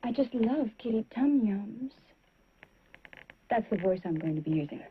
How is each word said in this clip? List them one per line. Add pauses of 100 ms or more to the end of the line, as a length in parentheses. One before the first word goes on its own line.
I
just
love (120)
Kitty (100)
Tum
Yums. (1600)
That's
the
voice
I'm
going
to
be
using.